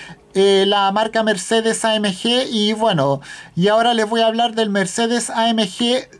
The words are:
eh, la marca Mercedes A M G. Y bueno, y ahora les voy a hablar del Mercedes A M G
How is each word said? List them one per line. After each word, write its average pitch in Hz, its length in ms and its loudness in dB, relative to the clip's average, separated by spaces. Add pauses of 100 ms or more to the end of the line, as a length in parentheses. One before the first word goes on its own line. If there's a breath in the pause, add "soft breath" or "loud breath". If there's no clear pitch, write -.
(340 loud breath)
eh, 196 340 4
la 196 240 2
marca 220 320 0
Mercedes 220 600 0
A 220 100 0
M 208 140 -2
G. 240 420 -2
Y 214 220 0
bueno, 151 480 0 (340 loud breath)
y 175 120 2
ahora 226 260 2
les 220 160 0
voy 226 120 0
a 226 60 4
hablar 226 280 0
del 220 140 0
Mercedes 226 600 -2
A 226 200 0
M 220 180 0
G 247 400 -2 (120)